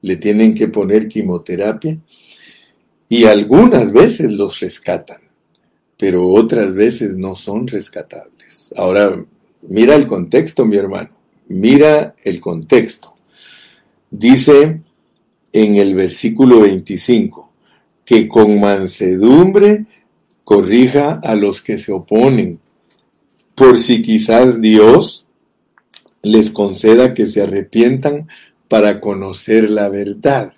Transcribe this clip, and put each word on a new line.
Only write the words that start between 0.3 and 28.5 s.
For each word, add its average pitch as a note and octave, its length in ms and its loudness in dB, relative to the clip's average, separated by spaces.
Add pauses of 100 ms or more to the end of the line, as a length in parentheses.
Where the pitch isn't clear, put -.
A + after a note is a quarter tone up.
que G#2+ 140 -4
poner G#2 400 -2
quimioterapia G#2 880 -8 (1120)
y A#2 140 0
algunas A2 680 2
veces C3 420 2
los G2 260 -6
rescatan, - 600 -10 (760)
pero F2+ 300 -2
otras G#2+ 480 0
veces G#2 400 -4
no F#2 200 -10
son G#2+ 320 -10
rescatables. - 1080 -18
Ahora, F#2 480 -2 (440)
mira A#2 280 2
el C#3+ 100 4
contexto, A2+ 600 -4
mi G#2 120 -2
hermano, G2 320 -8 (380)
mira C#3+ 680 0 (100)
el F2+ 160 -8
contexto. F2 760 -4 (1000)
Dice C#3 680 2 (680)
en G#2 240 2
el G2 200 0
versículo A2+ 640 2
veinticinco, G2+ 920 -2 (520)
"Que A2 220 2
con G#2+ 320 2
mansedumbre A2+ 1300 2 (580)
corrija B2+ 800 0
a A2+ 100 -4
los G2+ 280 -4
que G#2+ 160 -8
se - 160 -12
oponen, G#2 680 -2 (960)
por B2 240 6
si A#2 220 -2
quizás A2+ 600 0
Dios A2 640 4 (960)
les G#2+ 300 0
conceda A2 640 0
que G#2+ 120 -2
se G#2+ 160 -4
arrepientan B2+ 840 -4 (400)